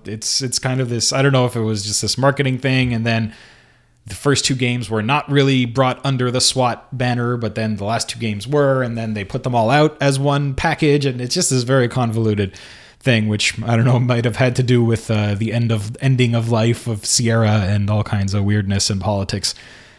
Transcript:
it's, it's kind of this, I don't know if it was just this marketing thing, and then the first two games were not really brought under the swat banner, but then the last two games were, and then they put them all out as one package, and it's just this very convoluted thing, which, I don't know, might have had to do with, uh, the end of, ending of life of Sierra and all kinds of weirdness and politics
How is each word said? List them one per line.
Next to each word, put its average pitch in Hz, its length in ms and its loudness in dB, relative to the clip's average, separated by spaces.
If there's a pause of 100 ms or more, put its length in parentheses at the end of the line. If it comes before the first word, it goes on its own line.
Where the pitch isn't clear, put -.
it's, 107 360 -6
it's 127 200 -4
kind 131 200 -2
of 123 80 -2
this, 117 240 -2
I 135 80 2
don't 139 120 4
know 127 140 4
if 120 100 -4
it 117 60 0
was 110 200 -2
just 101 180 -4
this 107 160 -2
marketing 131 420 0
thing, 127 360 0
and 113 100 -2
then 117 300 -2 (720)
the - 80 -12
first 139 300 0
two 143 100 0
games 120 340 -2
were 110 140 -2
not 135 260 0
really 139 360 2
brought 127 420 0
under 127 240 0
the 123 100 0
swat 123 560 -2
banner, 120 400 -2
but 113 200 -6
then 110 180 -2
the 98 100 -6
last 110 240 -2
two 113 120 -10
games 107 260 -4
were, 135 380 2
and 117 120 -6
then 113 180 -4
they 104 100 -4
put 120 180 -6
them 123 120 -2
all 120 160 2
out 151 300 2
as 139 200 2
one 139 340 0
package, 147 500 2
and 123 160 -4
it's 123 140 -6
just 175 160 0
this 127 140 0
very 123 240 2
convoluted 110 680 0 (440)
thing, 110 300 2
which, 107 340 -2
I 117 140 0
don't 113 100 4
know, 123 120 4
might 123 280 0
have 110 100 -2
had 127 200 2
to 135 60 2
do 120 220 4
with, 113 260 0
uh, 104 240 0
the 107 200 -2
end 117 180 0
of, 107 300 -4
ending 127 320 2
of 113 160 0
life 117 360 0
of 110 200 -4
Sierra 113 420 2
and 104 400 2
all 107 160 0
kinds 98 300 -2
of 101 100 0
weirdness 101 460 0
and 98 100 -2
politics 101 540 -4 (440)